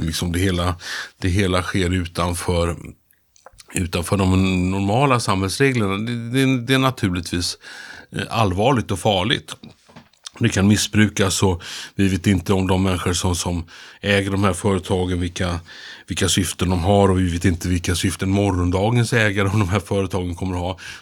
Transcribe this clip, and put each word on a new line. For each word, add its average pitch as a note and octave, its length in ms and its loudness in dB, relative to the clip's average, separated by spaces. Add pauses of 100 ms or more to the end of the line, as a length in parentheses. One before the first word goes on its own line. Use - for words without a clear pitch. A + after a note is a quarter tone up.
liksom, E2+ 280 -4
det E2+ 60 0
hela, F2 360 0 (440)
det G2 100 -2
hela F2+ 340 2
sker F2+ 280 0
utanför, F2 880 -2 (960)
utanför F2 440 -2
de F#2 540 2
normala A2 500 0
samhällsreglerna. G2+ 800 0
Det, A#2 320 -6
det, C3 360 2
det C3+ 80 2
är C3 40 4
naturligtvis, F2+ 800 -2 (580)
eh, G2 140 -4
allvarligt G#2+ 600 2
och G2 80 -4
farligt. G2+ 580 0 (800)
Det A#2 100 4
kan F#2+ 200 2
missbrukas, G2+ 760 2
och F#2 200 0 (320)
vi G2 140 2
vet F#2 180 0
inte G2+ 260 2
om F#2+ 140 2
de F#2 160 2
människor F#2 300 0
som, F2 240 0
som F2 280 -4 (360)
äger G2 300 0
de G2 140 0
här G2+ 80 2
företagen, F#2 680 -2
vilka, F2 400 -4 (460)
vilka F2+ 220 -2
syften F2+ 420 0
de F2+ 140 0
har, G2+ 260 6
och F#2 80 4
vi F#2 120 2
vet E2+ 140 -2
inte F2+ 240 2
vilka F2+ 260 0
syften F#2+ 360 -2
morgondagens G2+ 840 2
ägare G#2 360 2
av G2+ 100 2
de G2 100 2
här G2+ 120 2
företagen F#2 540 -2
kommer F#2+ 200 -4
att F2+ 80 -4
ha. F2+ 160 -4 (220)